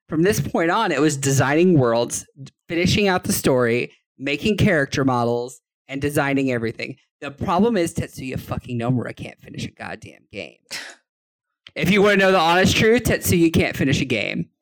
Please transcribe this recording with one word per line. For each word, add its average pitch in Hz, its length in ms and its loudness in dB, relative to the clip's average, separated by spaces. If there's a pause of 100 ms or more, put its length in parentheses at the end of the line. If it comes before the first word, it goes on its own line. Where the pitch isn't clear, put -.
From 160 140 0
this 208 180 2
point 165 300 -2
on, 202 220 0
it 131 80 0
was 147 160 2
designing 139 640 2
worlds, 120 440 0 (440)
finishing 185 400 0
out 180 160 0
the - 80 -4
story, 123 580 0 (280)
making 147 380 -2
character 147 480 0
models, 120 560 -2 (280)
and 135 120 -10
designing 139 520 0
everything. 117 440 -6 (260)
The 139 80 -12
problem 190 480 0
is 165 160 -2
Tetsuya - 440 -10
fucking 123 400 -10
Nomura 120 380 -4
can't - 240 -16
finish - 240 -14
a - 60 -12
goddamn - 600 -18
game. 76 280 -14 (1160)
If 156 160 0
you 202 120 4
wanna 202 160 6
know 190 120 4
the 190 80 4
honest 175 380 4
truth, 226 280 4
Tetsuya 175 500 2
can't 151 200 0
finish 143 280 0
a - 20 -2
game. 123 460 -4 (120)